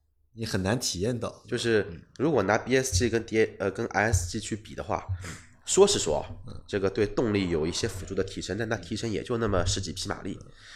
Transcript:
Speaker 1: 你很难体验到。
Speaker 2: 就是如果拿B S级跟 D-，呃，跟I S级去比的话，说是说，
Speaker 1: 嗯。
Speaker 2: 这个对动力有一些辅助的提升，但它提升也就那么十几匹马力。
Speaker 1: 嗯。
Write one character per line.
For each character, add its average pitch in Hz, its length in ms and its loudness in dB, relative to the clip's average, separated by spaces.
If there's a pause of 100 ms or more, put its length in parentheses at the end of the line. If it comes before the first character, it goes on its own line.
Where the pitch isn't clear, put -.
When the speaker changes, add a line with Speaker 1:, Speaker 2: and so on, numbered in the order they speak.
(340)
Speaker 1:
你 113 120 -6
很 107 160 -2
难 104 180 0
体 - 200 -4
验 117 180 0
到。 - 300 -8
Speaker 2:
就 131 100 -2
是 113 300 2 (320)
如 151 120 2
果 113 120 4
拿 104 160 4
B 127 180 2
S 127 160 0
级 120 160 4
跟 110 160 0
D-， 110 320 2
呃， 98 140 0
跟 113 160 -4
I 104 240 2
S - 180 2
级 110 100 -4
去 - 160 -4
比 101 200 -12
的 - 80 -8
话， 90 200 -4 (640)
说 196 220 8
是 196 100 2
说， 76 260 0 (220)
Speaker 1:
嗯。 - 220 -10
Speaker 2:
这 101 120 -2
个 95 100 2
对 104 180 2
动 110 260 0
力 95 160 2
有 80 160 2
一 85 60 0
些 - 160 -2
辅 - 180 -8
助 95 80 -8
的 95 100 0
提 - 160 -6
升， 95 160 -4
但 110 140 -4
它 113 60 0
提 92 200 -6
升 113 140 -4
也 80 140 -2
就 120 140 -2
那 113 100 0
么 92 180 4
十 - 160 2
几 87 120 -6
匹 - 140 -6
马 - 140 -4
力。 92 200 -8
Speaker 1:
嗯。 - 100 -18 (240)